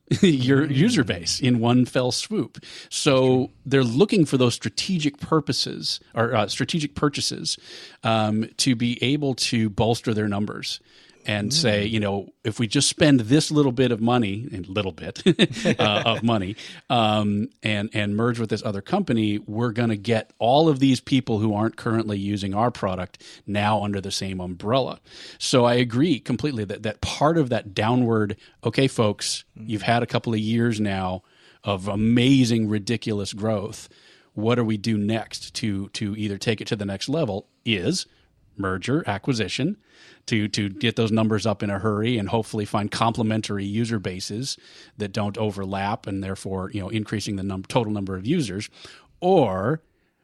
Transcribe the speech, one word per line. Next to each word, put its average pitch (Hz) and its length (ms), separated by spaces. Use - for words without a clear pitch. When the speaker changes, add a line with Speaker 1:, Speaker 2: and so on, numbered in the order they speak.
Speaker 1:
<laughs> - 160
your 139 440
Speaker 2:
Mm. 147 80
Speaker 1:
user 170 300
base 87 340
in 123 220
one 123 240
fell 127 280
swoop. - 460
So 131 640
they're 135 180
looking 160 400
for 143 120
those 123 180
strategic 151 680
purposes - 800
or, 117 200
uh, 107 140
strategic 147 460
purchases, - 600
um, 110 460
to 131 160
be 120 280
able 139 320
to 113 360
bolster 113 440
their 107 140
numbers - 520
and 104 240
Speaker 2:
Mm. - 20
Speaker 1:
say, 107 320
you 110 160
know, 98 300
"If 113 160
we 120 80
just 139 220
spend 143 320
this 127 300
little 147 220
bit 123 200
of 107 80
money, 117 500
a 98 100
little 95 320
bit, - 340
<laughs> - 520
uh, 107 280
of 110 160
money, 107 340
um, 107 600
and, 107 300
and 101 240
merge 117 220
with 113 100
this 107 160
other 98 160
company, 113 580
we're 113 340
gonna 113 240
get 107 420
all 143 320
of 139 80
these 131 220
people 123 400
who 110 120
aren't 107 240
currently 110 420
using 98 360
our 113 160
product 92 520
now 104 380
under 101 160
the 95 120
same 95 280
umbrella." 101 600
So 123 280
I 120 80
agree 123 440
completely 127 460
that, 101 200
that 107 180
part 156 340
of 139 140
that 107 240
downward, 113 600
"Okay, 135 240
folks, - 560
Speaker 2:
Mm. 110 100
Speaker 1:
you've 104 140
had 127 200
a 117 40
couple 117 260
of 110 80
years 113 400
now 95 440
of 98 260
amazing, 117 840
ridiculous 104 640
growth. 110 560
What 113 220
do 120 100
we 110 140
do 110 180
next 104 600
to, 98 340
to 104 260
either 104 220
take 107 240
it 107 60
to 120 80
the 101 100
next 98 240
level?" 113 380
is 113 400
merger, 98 460
acquisition, 117 680
to, 104 220
to 101 200
get 107 280
those 113 160
numbers 110 340
up 104 160
in 107 80
a 101 80
hurry 110 400
and 101 100
hopefully 110 360
find 104 260
complementary 110 760
user 110 360
bases 104 560
that 101 160
don't 104 260
overlap 98 720
and 98 160
therefore, 95 480
you 104 80
know, - 80
increasing 107 480
the 95 80
num-, 95 180
total 110 300
number 95 240
of 92 100
users. 123 420
Or 139 600